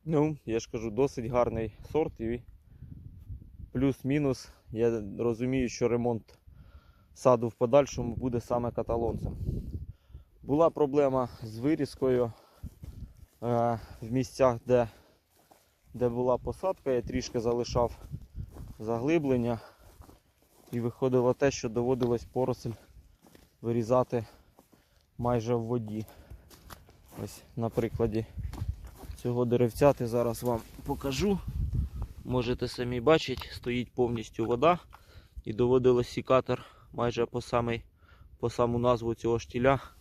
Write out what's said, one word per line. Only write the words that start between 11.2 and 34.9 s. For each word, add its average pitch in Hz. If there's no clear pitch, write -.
з 110
вирізкою, 131
е, 117
в 113
місцях, 127
де, 120
де 123
була 123
посадка, 160
я 123
трішки 127
залишав 120
заглиблення, 120
і 120
виходило 123
те, 139
що -
доводилось 120
поросль 127
вирізати 117
майже 120
в 117
воді. 110
Ось -
на 117
прикладі 113
цього 123
деревця 120
ти 123
зараз 117
вам 117
покажу. 143
Можете 123
самі 123
бачити, 135
стоїть 123
повністю 117
вода, 139